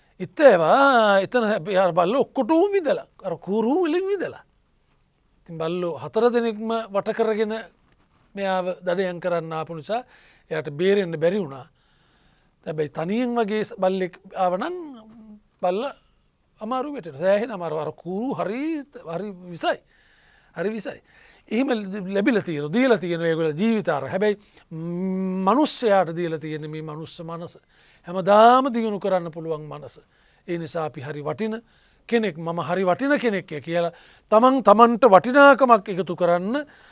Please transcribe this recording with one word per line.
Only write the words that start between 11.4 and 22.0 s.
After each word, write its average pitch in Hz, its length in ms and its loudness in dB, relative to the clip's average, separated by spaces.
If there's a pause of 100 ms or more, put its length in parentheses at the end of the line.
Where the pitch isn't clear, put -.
වුණා. 135 260 -10 (1000)
හැබැයි 156 300 -4
තනියෙන් 220 420 -2
වගේ 214 260 -2
ස-, - 160 -12
බල්ලෙක් 185 380 -2 (180)
ආවනම් 190 380 -2 (880)
බල්ල 190 220 0 (760)
අමාරු 262 340 -6
වැටෙනවා. 160 260 -12
සෑහෙන 202 300 2
අමාරු. 175 280 -6
අර 156 140 -6
කූරු 208 420 -6
හරි, 269 500 -4 (300)
හරි 190 140 -8 (220)
විසයි. 233 280 -4 (760)
හරි 180 140 -4
විසයි. 220 300 -10 (500)
එහෙම 254 180 0 (460)